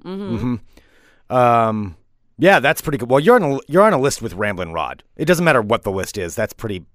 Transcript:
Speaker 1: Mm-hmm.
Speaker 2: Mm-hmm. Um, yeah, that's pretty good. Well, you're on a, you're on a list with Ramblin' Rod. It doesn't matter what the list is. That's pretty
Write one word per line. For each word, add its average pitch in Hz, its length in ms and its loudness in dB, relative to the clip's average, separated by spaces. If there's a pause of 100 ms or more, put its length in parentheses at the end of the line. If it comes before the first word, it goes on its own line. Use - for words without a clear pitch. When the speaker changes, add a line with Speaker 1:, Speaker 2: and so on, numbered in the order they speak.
Speaker 1:
Mm-hmm. 190 320 -8
Speaker 2:
Mm-hmm. 120 200 -4 (760)
Um, 113 640 2 (420)
yeah, 180 220 4
that's 143 220 0
pretty 147 160 -4
good. 117 120 -6
Well, 131 100 4
you're 196 160 4
on 226 80 2
a, 139 240 -2
you're 170 160 4
on 214 100 4
a 143 60 2
list 135 220 -2
with 113 120 -8
Ramblin' 92 400 -6
Rod. 73 300 -6 (120)
It 156 100 -6
doesn't 170 200 2
matter 139 160 4
what 110 220 -2
the 104 80 -4
list 95 260 -6
is. 87 180 -6
That's - 180 -4
pretty 95 420 -10